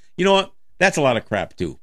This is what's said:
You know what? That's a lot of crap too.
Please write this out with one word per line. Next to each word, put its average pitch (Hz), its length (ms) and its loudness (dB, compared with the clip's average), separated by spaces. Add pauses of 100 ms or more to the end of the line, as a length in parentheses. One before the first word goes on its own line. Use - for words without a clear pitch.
(160)
You 185 80 -2
know 196 80 4
what? 190 200 0 (260)
That's 185 180 2
a 160 60 0
lot 127 140 2
of 107 100 -6
crap 95 300 -4
too. 78 260 -8